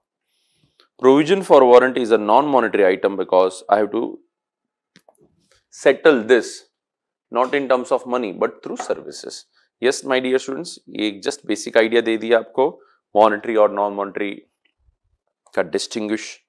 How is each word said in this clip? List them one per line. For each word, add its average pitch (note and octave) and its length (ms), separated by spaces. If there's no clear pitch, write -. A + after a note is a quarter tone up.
Provision D3+ 460
for D3 220
warranty B2 360
is A2 100
a A2+ 60
non-monetary A2 720
item G2 300
because F#2 500
I G#2 120
have G#2 120
to A2+ 280
settle C#3 540
this A2+ 400
not B2+ 240
in C#3 140
terms B2 240
of B2 160
money B2 240
but G#2 320
through A#3+ 140
services. - 680
Yes, C3+ 240
my C3 160
dear C3 180
students, C#3+ 480
ये G#2 340
just - 240
basic - 300
idea A2+ 260
दे A2+ 160
दिया A2+ 200
आपको C3 360
monetary G#2+ 440
और G#2 180
non-monetary G2+ 600
का - 160
distinguish. G#2 680